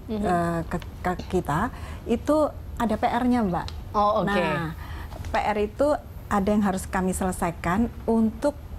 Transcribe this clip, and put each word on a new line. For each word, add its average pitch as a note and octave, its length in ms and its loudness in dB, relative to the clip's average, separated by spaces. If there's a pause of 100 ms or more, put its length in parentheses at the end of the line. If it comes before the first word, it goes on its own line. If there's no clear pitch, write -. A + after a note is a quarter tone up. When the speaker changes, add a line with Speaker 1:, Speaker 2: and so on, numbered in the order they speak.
Speaker 1:
Mhm. G#3+ 160 -4
Speaker 2:
eh, E3+ 380 2 (100)
ke, F3+ 80 -2 (240)
ke F3+ 100 0 (140)
kita, F#3 480 0 (320)
itu C#4+ 480 2 (240)
ada G#3+ 160 0
P G#3+ 80 -2
R-nya, A#3+ 400 2
Mbak. E3+ 400 -2 (120)
Speaker 1:
Oh, G#3 320 4
oke. G3+ 80 2
Speaker 2:
Nah, E3 400 0 (560)
P - 80 -4
R G#3 200 0 (120)
itu - 160 2 (400)
ada G3+ 240 2
yang G#3 160 4
harus F#3+ 240 0
kami F#3 240 0
selesaikan F#3 720 0 (240)
untuk A3+ 480 2 (200)